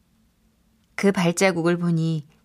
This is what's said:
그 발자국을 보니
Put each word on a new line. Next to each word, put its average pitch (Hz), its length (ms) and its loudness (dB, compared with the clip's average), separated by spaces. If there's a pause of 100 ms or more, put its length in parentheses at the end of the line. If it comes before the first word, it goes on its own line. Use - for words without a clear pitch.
(960)
그 202 180 0
발자국을 175 680 0
보니 160 480 -2 (180)